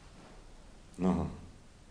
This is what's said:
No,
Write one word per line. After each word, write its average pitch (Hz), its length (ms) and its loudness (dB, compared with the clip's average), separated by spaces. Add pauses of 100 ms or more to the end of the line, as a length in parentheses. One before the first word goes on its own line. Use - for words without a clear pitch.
(1000)
No, 90 320 8 (600)